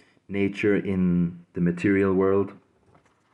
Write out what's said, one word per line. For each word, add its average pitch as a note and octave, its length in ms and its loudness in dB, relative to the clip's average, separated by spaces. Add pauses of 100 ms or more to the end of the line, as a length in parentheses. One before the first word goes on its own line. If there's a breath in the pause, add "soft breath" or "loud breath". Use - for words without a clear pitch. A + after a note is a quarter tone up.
(280 soft breath)
nature G2 480 0
in F2+ 800 -2
the F2+ 80 -6
material G2 500 2
world, G2 400 0 (800)